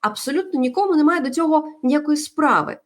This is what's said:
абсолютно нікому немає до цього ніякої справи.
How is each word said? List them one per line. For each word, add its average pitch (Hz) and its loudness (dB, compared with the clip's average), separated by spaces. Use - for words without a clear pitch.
абсолютно 277 -4
нікому 330 0
немає 311 4
до 269 -4
цього 311 0
ніякої 294 0
справи. 254 0